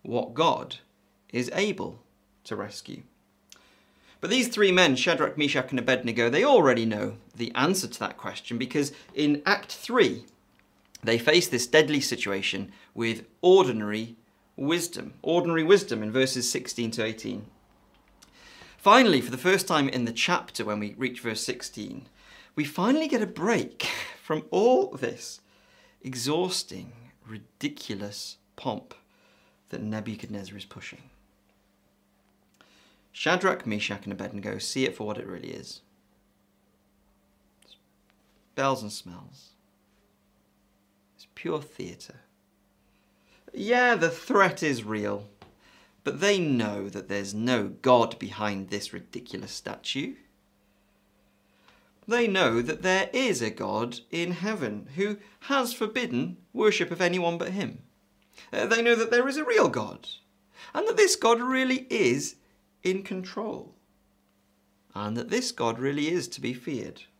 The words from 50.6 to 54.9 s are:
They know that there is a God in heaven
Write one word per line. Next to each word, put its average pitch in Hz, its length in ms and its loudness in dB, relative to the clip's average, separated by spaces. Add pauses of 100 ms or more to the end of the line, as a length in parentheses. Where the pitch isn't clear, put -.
They 233 200 2
know 143 340 4
that 151 200 -4
there 185 320 2
is 226 280 0
a 110 80 -2
God 107 500 -4 (100)
in 170 220 -4
heaven 160 640 -6